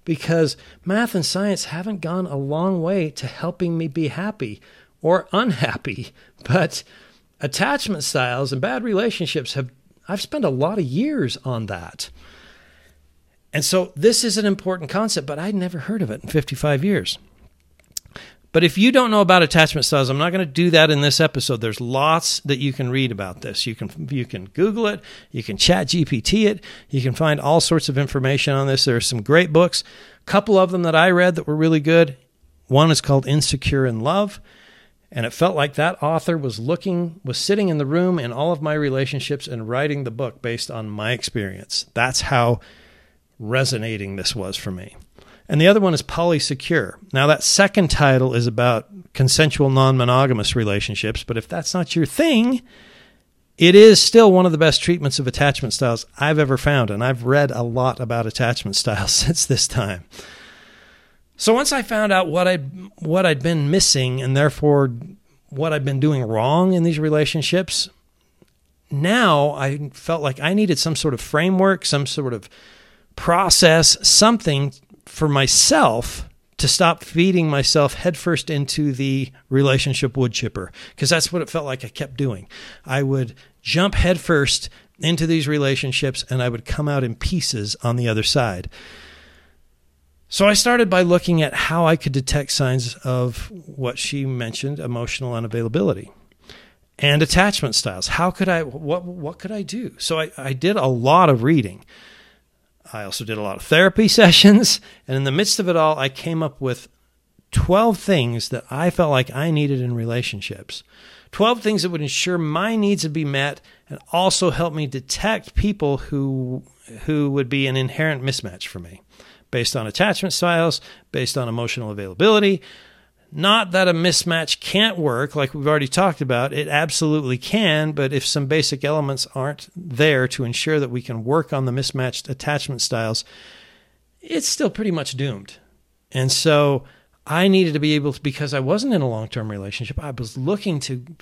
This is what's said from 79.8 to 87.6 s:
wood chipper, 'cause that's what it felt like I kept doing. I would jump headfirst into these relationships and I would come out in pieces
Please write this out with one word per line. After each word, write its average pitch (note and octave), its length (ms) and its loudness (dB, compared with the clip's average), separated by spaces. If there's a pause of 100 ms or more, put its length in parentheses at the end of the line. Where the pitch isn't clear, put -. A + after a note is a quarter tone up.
wood B2+ 160 0
chipper, G2 400 -8 (240)
'cause C#3+ 140 -2
that's E3 200 2
what E3+ 120 -4
it - 80 -8
felt D#3 160 -6
like C3 180 -6
I A#2 40 -14
kept C3+ 280 -12
doing. A#2 320 -4 (380)
I C3+ 160 -2
would C3+ 320 -2 (260)
jump G3 360 0
headfirst E3 760 0 (280)
into D#3+ 280 0
these D#3+ 200 0
relationships C3+ 840 -2
and C3 120 -2
I B2 60 0
would A#2 160 -6
come D3+ 240 -2
out C#3+ 160 0
in A#2 120 -4
pieces A2 640 -4